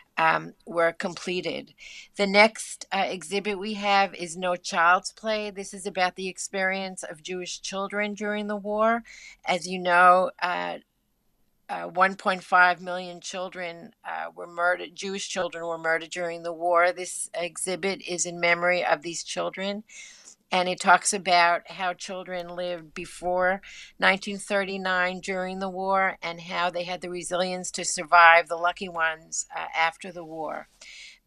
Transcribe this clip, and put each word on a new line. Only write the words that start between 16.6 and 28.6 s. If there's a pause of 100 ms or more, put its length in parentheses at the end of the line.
This
exhibit
is
in
memory
of
these
children. (680)
And
it
talks
about
how
children
lived
before (380)
nineteen
thirty-nine,
during
the
war,
and
how
they
had
the
resilience
to
survive,
the
lucky